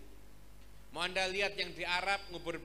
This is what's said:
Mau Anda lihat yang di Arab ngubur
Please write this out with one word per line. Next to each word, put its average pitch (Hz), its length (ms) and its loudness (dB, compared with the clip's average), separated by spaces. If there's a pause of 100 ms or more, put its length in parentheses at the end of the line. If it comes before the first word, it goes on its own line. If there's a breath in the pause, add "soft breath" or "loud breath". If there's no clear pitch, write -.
(880)
Mau 160 160 0
Anda 185 240 4
lihat 196 240 4
yang 180 240 0
di 175 80 -2
Arab 180 480 2
ngubur 165 320 -4